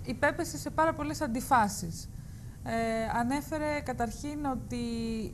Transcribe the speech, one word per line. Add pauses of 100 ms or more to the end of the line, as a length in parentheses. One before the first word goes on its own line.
υπέπεσε
σε
πάρα
πολλές
αντιφάσεις. (600)
Ε,
ανέφερε
καταρχήν
ότι (520)